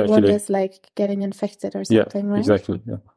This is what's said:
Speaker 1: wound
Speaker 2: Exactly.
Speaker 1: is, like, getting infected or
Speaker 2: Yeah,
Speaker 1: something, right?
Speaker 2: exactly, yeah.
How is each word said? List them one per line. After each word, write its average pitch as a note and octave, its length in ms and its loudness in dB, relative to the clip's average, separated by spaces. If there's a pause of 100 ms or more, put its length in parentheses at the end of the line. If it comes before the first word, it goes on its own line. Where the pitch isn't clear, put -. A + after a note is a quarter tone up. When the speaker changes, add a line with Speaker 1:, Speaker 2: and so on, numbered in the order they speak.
Speaker 1:
wound G#3+ 180 6
Speaker 2:
Exactly. G3+ 80 6
Speaker 1:
is, G#3 160 -4
like, G3 460 -4
getting G3+ 280 -2
infected G3 520 -8
or G3 140 -6
Speaker 2:
Yeah, A2 140 6
Speaker 1:
something, G2+ 240 -4
right? G2+ 120 -2
Speaker 2:
exactly, G#2 460 0
yeah. A2 120 -8 (200)